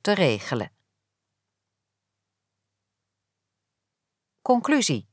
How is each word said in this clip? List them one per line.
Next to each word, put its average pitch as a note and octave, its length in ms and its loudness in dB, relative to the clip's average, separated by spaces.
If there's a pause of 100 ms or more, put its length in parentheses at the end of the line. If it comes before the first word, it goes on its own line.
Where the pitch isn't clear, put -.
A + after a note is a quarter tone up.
te G#3 120 0
regelen. B2 580 -2 (3750)
Conclusie. A#3+ 720 0